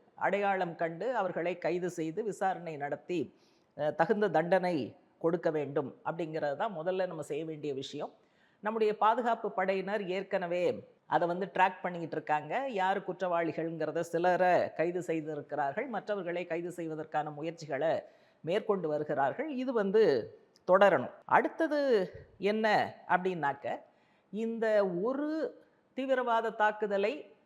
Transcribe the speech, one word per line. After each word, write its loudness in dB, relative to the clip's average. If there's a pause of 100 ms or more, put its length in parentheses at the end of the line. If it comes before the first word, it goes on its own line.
(160)
அடையாளம் 0
கண்டு -4
அவர்களை -2
கைது -2
செய்து -6
விசாரணை -4
நடத்தி, -4 (440)
அ, 0
தகுந்த 4
தண்டனை 0 (240)
கொடுக்க 0
வேண்டும் -2 (100)
அப்படிங்கிறது -4
தான் -4
முதல்ல -2
நம்ம -8
செய்ய -6
வேண்டிய -6
விஷயம். -8 (480)
நம்முடைய 0
பாதுகாப்பு 2
படையினர் -2
ஏற்கனவே -2 (160)
அதை 2
வந்து -2
ட்ராக் 2
பண்ணிக்கிட்டு -6
இருக்காங்க. -2
யார் -2
குற்றவாளிகள்ங்கிறத -2
சிலரை 2
கைது -2
செய்திருக்கிறார்கள், -4
மற்றவர்களை -4
கைது -4
செய்வதற்கான -4
முயற்சிகளை -2 (380)
மேற்கொண்டு 0
வருகிறார்கள். 0
இது -4
வந்து 4 (340)
தொடரணும். 6 (140)
அடுத்தது 4 (260)
என்ன 2 (120)
அப்படின்னாக்க, 0 (520)
இந்த 2
ஒரு -2 (340)
தீவிரவாத 0
தாக்குதலை 0 (120)